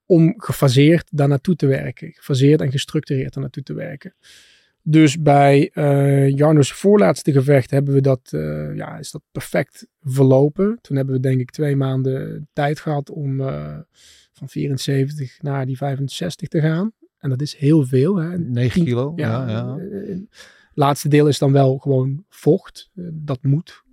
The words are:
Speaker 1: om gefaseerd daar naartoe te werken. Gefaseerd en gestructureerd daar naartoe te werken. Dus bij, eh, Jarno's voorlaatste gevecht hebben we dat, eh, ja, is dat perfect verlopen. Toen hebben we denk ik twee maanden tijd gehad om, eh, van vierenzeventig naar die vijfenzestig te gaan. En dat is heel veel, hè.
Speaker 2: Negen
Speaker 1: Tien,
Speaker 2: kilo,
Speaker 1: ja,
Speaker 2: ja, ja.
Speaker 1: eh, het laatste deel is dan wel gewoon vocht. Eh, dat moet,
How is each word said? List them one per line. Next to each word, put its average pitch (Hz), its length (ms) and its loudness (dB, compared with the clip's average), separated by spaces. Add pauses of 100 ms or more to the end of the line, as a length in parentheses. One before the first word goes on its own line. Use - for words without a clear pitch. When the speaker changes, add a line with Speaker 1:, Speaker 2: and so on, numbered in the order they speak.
Speaker 1:
om 165 300 4
gefaseerd 143 760 2
daar 143 160 0
naartoe 143 280 0
te 147 100 -2
werken. 139 460 -4
Gefaseerd 139 480 2
en 151 100 -2
gestructureerd 131 640 -4
daar 135 80 -8
naartoe 135 200 -12
te 151 120 -12
werken. 156 400 -12 (680)
Dus 156 380 4
bij, 143 540 4
eh, 139 540 2
Jarno's 143 440 4
voorlaatste 196 600 2
gevecht 135 380 2
hebben 139 240 0
we 135 60 4
dat, 135 320 0
eh, 151 440 -8
ja, 156 220 -12
is 156 120 -16
dat - 120 -16 (100)
perfect - 540 -6 (160)
verlopen. 143 800 2
Toen - 160 -6
hebben 135 180 -2
we 131 60 -2
denk 131 200 0
ik 123 100 -8
twee 147 260 -2
maanden 135 760 -4
tijd 147 280 -4
gehad 147 300 -6
om, 135 300 -6
eh, 147 360 -8 (560)
van - 160 -18
vierenzeventig 139 920 -4
naar 139 240 -6
die 131 100 -6
vijfenzestig 139 720 -8
te 165 120 -2
gaan. 165 320 -2 (260)
En 147 120 -10
dat 127 100 -4
is 147 160 -8
heel 147 300 2
veel, 135 300 0
hè. 175 220 -6
Speaker 2:
Negen 120 340 -2
Speaker 1:
Tien, 170 120 2
Speaker 2:
kilo, 127 320 -2
Speaker 1:
ja, 151 120 -4
Speaker 2:
ja, 120 220 -4
ja. 120 280 -6
Speaker 1:
eh, 196 300 -10
het 196 200 -10 (460)
laatste 143 340 0
deel 147 200 4
is 139 100 0
dan 139 140 2
wel 135 260 2
gewoon 135 500 -2
vocht. - 680 -2
Eh, 180 160 -12
dat 147 300 -8
moet, 139 400 -2 (100)